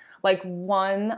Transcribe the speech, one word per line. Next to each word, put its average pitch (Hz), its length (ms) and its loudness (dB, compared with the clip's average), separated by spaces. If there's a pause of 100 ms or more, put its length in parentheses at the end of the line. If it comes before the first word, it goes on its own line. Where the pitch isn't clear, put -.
(240)
Like, 190 200 4
one 190 760 -2